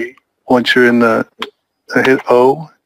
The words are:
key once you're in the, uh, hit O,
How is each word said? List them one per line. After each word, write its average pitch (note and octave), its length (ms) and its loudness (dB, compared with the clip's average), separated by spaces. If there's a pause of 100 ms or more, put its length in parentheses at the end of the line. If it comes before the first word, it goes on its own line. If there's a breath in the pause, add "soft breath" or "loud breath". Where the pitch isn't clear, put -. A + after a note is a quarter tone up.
(140)
key - 20 -20 (340)
once B2 260 0
you're B2 120 2
in A#2+ 120 2
the, A2+ 260 0 (680)
uh, A#2+ 80 0
hit C3 160 2 (100)
O, C3 400 0 (160)